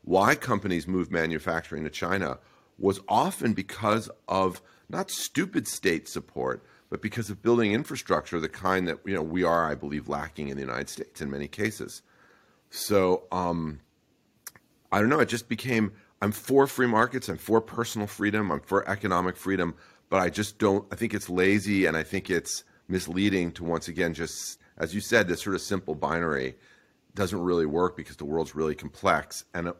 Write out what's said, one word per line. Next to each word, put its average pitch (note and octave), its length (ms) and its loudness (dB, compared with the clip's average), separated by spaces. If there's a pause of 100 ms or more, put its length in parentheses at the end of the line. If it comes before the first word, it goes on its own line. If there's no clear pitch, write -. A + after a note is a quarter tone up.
why G2+ 320 4
companies G2 520 -2
move F2+ 240 0
manufacturing E2 720 -2
to D2+ 60 -4
China E2+ 500 -2 (400)
was G2 280 2
often C3 460 2
because G#2+ 560 -2 (180)
of F#2 340 0 (280)
not F#3+ 200 -4
stupid - 580 -4
state E2 400 -2
support, - 560 -6 (260)
but - 120 -8
because G#2+ 280 -6
of G2+ 120 -12
building A2+ 320 4
infrastructure, G#2+ 640 -2
the D#2 100 -2
kind F#2 380 0
that, D#2+ 180 -2
you G2 100 -2
know, D#2+ 80 0
we E2+ 200 0
are, E2 260 4
I D2 60 -4
believe, C#2+ 320 -6
lacking D2 420 -6
in C2+ 60 -6
the C#2 80 -6
United C2 260 -6
States - 320 -12
in C#2+ 100 -6
many C#2+ 160 -6
cases. - 540 -6 (680)
So, F#2 640 2
um, E2+ 480 -2 (1120)
I F#2+ 80 4
don't G#2+ 100 6
know, D3+ 100 4
it A#2+ 100 4
just A#2 200 -4
became, A2+ 420 0 (300)
I'm G2+ 100 2
for C3+ 360 4
free B2+ 200 2
markets, A#2+ 420 2
I'm E2 80 -4
for A2 240 4
personal A2 460 -4
freedom, G2+ 440 0
I'm C#2+ 100 -2
for - 260 0
economic F#2 500 0
freedom, F2+ 360 0 (360)
but F#2+ 100 4
I F2+ 100 2
just G2+ 300 -4
don't, G2+ 320 4
I - 40 -8
think G#2+ 200 -4
it's G2 140 -6
lazy F#2+ 580 4
and D#2+ 100 2
I D#2+ 60 0
think F#2 260 -4
it's - 340 -2 (240)
misleading F#2 640 0
to F2 100 -12
once E2 240 -2
again, E2+ 260 0
just, - 460 -10 (180)
as D#2+ 160 -4
you G#2 80 -4
said, G#2+ 260 4
this F2+ 140 -2
sort G2 140 -2
of E2+ 60 -4
simple F2 340 -4
binary D2+ 600 -2 (600)
doesn't F#2+ 240 -2
really F2 260 2
work E2+ 320 0
because - 200 -14
the D2+ 80 -10
world's D#2 280 -2
really D#2 220 0
complex. D2+ 800 -2
And F2 260 -4